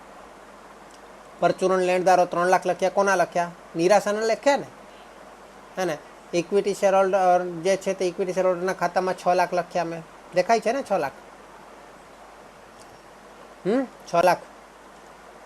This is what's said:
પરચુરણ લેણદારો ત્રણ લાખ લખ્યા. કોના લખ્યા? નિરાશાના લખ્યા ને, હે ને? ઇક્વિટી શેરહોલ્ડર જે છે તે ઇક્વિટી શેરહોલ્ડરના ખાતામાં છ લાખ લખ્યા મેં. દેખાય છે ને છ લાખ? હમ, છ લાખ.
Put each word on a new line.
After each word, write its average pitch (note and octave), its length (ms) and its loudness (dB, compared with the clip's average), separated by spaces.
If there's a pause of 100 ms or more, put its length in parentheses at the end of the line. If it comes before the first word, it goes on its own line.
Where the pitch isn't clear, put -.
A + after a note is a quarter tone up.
(1400)
પરચુરણ F#3 380 0
લેણદારો F3+ 460 2
ત્રણ F3 220 -2
લાખ F3+ 200 2
લખ્યા. F3+ 240 0
કોના G3 260 0
લખ્યા? F3 340 -2 (260)
નિરાશાના G3+ 440 2
લખ્યા A3+ 360 0
ને, D#3 100 -8 (1120)
હે F#3 60 -2
ને? D#3 140 -4 (360)
ઇક્વિટી G3 400 0
શેરહોલ્ડર F#3 680 4 (180)
જે F#3+ 140 2
છે F#3+ 180 -4
તે F#3+ 100 -4
ઇક્વિટી F3+ 280 -4
શેરહોલ્ડરના F3+ 400 0
ખાતામાં F3+ 420 -2
છ F3+ 140 -6
લાખ F3+ 260 2
લખ્યા F3 300 -4
મેં. E3 180 -10 (320)
દેખાય G3+ 260 2
છે A3 120 0
ને C4+ 100 -4
છ - 100 -8
લાખ? D#3 200 -2 (2500)
હમ, B3 180 0
છ F3 400 -4
લાખ. F3 140 2 (1080)